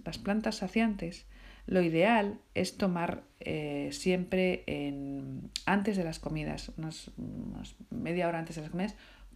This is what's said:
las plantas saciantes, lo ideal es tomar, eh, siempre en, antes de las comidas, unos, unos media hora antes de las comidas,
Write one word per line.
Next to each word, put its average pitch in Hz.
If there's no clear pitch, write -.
las 160
plantas 214
saciantes, 196
lo 185
ideal 202
es 185
tomar, 175
eh, 147
siempre 180
en, 139
antes 202
de 185
las 160
comidas, 151
unos, 160
unos -
media 170
hora 165
antes 165
de 156
las 151
comidas, 185